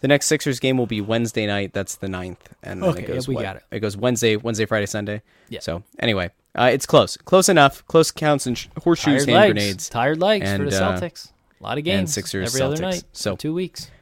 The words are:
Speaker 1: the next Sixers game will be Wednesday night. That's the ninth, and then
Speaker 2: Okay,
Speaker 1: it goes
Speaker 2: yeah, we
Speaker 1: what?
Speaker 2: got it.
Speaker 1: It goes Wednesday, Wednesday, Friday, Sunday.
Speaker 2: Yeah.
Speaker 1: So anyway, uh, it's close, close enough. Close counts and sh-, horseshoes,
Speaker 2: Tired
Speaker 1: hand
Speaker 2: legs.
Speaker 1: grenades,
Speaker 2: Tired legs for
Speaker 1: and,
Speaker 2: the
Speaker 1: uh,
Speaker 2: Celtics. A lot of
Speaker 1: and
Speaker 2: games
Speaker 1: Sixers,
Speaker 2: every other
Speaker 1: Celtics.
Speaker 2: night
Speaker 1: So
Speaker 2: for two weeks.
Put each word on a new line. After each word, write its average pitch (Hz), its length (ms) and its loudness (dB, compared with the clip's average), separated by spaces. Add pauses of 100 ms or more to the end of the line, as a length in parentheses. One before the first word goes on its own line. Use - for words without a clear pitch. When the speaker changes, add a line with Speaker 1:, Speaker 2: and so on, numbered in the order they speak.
Speaker 1:
the 139 80 -2
next 143 180 2
Sixers 139 340 -2
game 131 160 0
will 123 100 0
be 110 140 -4
Wednesday 110 460 -2
night. 101 260 -4
That's 98 240 -6
the 98 120 -10
ninth, 92 400 -10 (140)
and 95 200 -10
then 185 80 2
Speaker 2:
Okay, - 120 -6
Speaker 1:
it - 60 -10
goes 127 180 -6
Speaker 2:
yeah, 135 40 -6
we 131 60 -2
Speaker 1:
what? - 60 -4
Speaker 2:
got 95 140 -8
it. - 140 -20
Speaker 1:
It 107 100 -6
goes 101 160 -4
Wednesday, 113 400 2
Wednesday, 110 300 -2
Friday, 104 200 0
Sunday. 104 360 -6 (260)
Speaker 2:
Yeah. 117 120 -12
Speaker 1:
So 85 220 -6 (160)
anyway, 95 320 0 (240)
uh, 123 180 4
it's 131 140 -2
close, 117 300 4
close - 320 4
enough. 147 380 4
Close 160 260 4
counts 147 340 0
and 120 100 -2
sh-, - 120 -12 (140)
horseshoes, 147 420 2
Speaker 2:
Tired 135 40 -2
Speaker 1:
hand 165 120 6
Speaker 2:
legs. 208 120 6
Speaker 1:
grenades, 101 360 -2
Speaker 2:
Tired 143 320 0
legs 196 280 2
for 101 60 0
Speaker 1:
and, 143 180 -2
Speaker 2:
the 190 120 2
Speaker 1:
uh, - 160 -2
Speaker 2:
Celtics. - 320 -12 (280)
A - 20 -20
lot 104 100 -6
of 135 60 -2
Speaker 1:
and 151 60 -6
Speaker 2:
games 180 280 0
Speaker 1:
Sixers, 104 420 -4
Speaker 2:
every 131 100 0
other 143 120 -2
Speaker 1:
Celtics. 160 40 -4
Speaker 2:
night 180 320 -4
Speaker 1:
So 101 220 -4
Speaker 2:
for 87 60 -14
two 156 140 -6
weeks. 175 360 -8 (120)